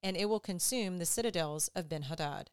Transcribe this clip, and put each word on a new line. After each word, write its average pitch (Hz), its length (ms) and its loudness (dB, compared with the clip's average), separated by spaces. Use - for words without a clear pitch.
and 190 160 0
it 202 100 2
will 214 100 4
consume 190 600 0
the 170 80 0
citadels 165 680 0
of 175 140 -4
Ben-Hadad. 147 640 -4